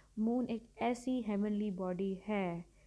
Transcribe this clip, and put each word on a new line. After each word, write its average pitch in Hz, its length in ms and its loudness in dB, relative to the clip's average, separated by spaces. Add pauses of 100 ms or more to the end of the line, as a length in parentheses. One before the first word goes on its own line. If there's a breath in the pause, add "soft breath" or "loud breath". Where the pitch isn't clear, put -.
(200 loud breath)
मून 240 260 2
एक 226 320 -4
ऐसी 240 440 0
हेवनली 208 500 0
बॉडी 185 540 -2
है 180 400 0 (220 soft breath)